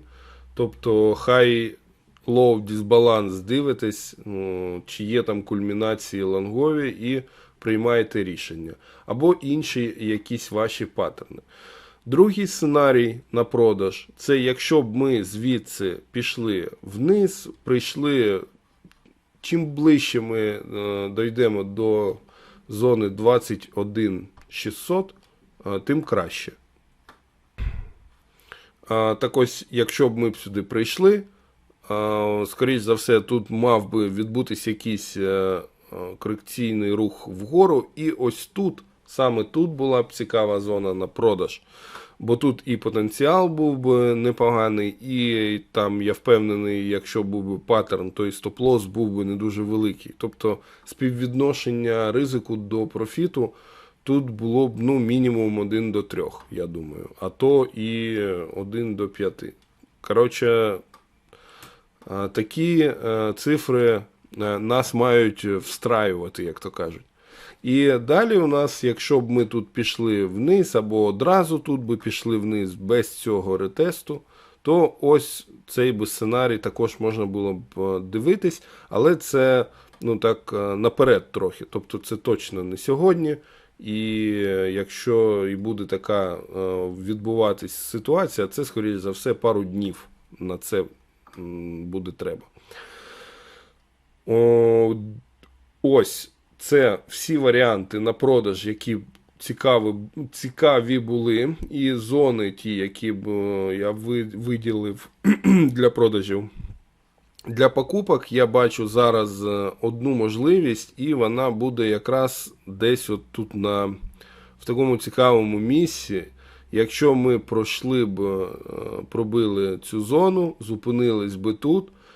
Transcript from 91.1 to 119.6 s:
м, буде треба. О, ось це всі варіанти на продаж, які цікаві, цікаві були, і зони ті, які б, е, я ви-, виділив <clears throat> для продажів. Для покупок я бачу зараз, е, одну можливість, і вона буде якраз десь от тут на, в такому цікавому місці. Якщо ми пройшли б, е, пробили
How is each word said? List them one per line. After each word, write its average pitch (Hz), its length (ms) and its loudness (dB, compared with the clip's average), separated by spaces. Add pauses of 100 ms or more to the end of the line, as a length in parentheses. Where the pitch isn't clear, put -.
м, 87 480 -10
буде 90 260 -8
треба. 85 300 -8 (1800)
О, 113 720 6 (840)
ось - 500 4 (260)
це 127 500 4
всі - 300 -4
варіанти 117 640 2
на 110 140 0
продаж, 104 540 2
які 107 300 -4 (420)
цікаві, 117 540 2 (380)
цікаві 131 680 2
були, 117 560 0 (140)
і 135 240 0
зони 117 580 2
ті, 107 240 -6
які 101 360 -4
б, 101 180 -6
е, 98 460 -2
я 101 160 -2
ви-, 113 320 -4
виділив 110 840 -4 (140)
<clears throat> 202 220 2
для 135 440 6
продажів. 104 600 0 (1000)
Для 123 220 4
покупок 139 640 -2
я 123 160 4
бачу 113 400 2
зараз, 107 580 2
е, 101 260 -2 (100)
одну 117 280 -2
можливість, 123 880 2
і 147 160 -2
вона 123 380 2
буде 117 380 -2
якраз 127 640 -2 (140)
десь 110 420 0
от 104 120 -4 (100)
тут 107 240 -8
на, 101 300 -2 (760)
в - 60 -20
такому 127 320 2
цікавому 117 640 2
місці. 117 640 -2 (460)
Якщо 131 440 2
ми 123 240 2
пройшли 117 640 -2
б, 98 160 -4
е, 95 280 -2 (600)
пробили 104 680 0